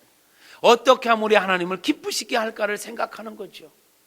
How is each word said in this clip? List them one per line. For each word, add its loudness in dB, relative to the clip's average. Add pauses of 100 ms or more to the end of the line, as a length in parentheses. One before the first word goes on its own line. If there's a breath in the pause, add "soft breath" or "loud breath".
(600 soft breath)
어떻게 4
하면 0
우리 2
하나님을 0
기쁘시게 -6
할까를 -4
생각하는 -12
거죠. -18 (360)